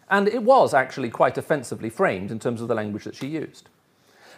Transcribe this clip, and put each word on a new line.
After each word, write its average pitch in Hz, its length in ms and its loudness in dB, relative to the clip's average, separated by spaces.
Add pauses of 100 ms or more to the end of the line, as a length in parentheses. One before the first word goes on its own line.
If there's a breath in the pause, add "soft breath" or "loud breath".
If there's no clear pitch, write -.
(100)
And 202 180 4
it 226 140 -2
was 208 320 6
actually 131 340 0
quite 135 300 0
offensively 123 500 -4
framed 104 420 -2
in 113 80 -8
terms 117 220 -4
of 117 80 -8
the 120 60 0
language 107 300 -6
that 104 100 -12
she 135 140 -10
used. - 420 -12 (680 soft breath)